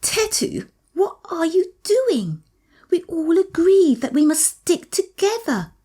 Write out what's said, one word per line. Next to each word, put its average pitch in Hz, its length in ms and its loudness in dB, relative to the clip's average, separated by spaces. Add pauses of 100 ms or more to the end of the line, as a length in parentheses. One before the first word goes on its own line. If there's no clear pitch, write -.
Tetu, - 640 -4 (240)
what 370 260 -2 (120)
are 330 160 -2
you 359 260 0 (100)
doing? 277 600 -2 (480)
We 349 140 0
all 330 340 0
agreed 359 640 4
that 254 120 -6
we 294 120 2
must 302 200 2
stick - 460 -4
together 392 800 -4 (120)